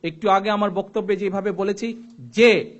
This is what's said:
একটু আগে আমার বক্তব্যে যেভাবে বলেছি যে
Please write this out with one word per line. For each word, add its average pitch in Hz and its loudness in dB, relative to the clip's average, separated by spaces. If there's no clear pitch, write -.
একটু 165 -8
আগে 196 2
আমার 208 0
বক্তব্যে 196 -2
যেভাবে 196 -4
বলেছি 196 -4
যে 226 8